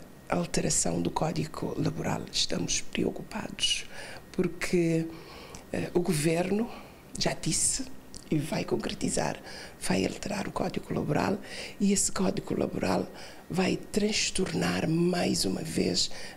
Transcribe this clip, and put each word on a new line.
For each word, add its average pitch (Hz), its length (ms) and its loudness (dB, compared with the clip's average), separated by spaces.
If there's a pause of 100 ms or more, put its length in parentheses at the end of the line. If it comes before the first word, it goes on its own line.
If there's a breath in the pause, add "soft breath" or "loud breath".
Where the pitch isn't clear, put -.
(300)
a - 60 2
alteração 170 680 2
do 160 80 2
Código 160 680 0
Laboral. - 460 0 (100)
Estamos - 480 0
preocupados - 1040 -2 (460 loud breath)
porque, 165 760 2 (680 loud breath)
eh, 165 220 -2
o - 60 6
governo 175 680 2 (480 loud breath)
já - 160 2
disse - 500 0 (460)
e 156 80 4
vai 151 260 0
concretizar, - 760 0 (380 loud breath)
vai 185 260 2
alterar - 420 -4
o - 40 -4
Código - 420 -2
Laboral - 460 2 (400 loud breath)
e 202 120 6
esse 196 200 2
Código - 440 0
Laboral - 520 2 (420 loud breath)
vai 175 280 2
transtornar 180 1120 0
mais 175 560 4
uma - 200 0
vez - 480 2 (260 loud breath)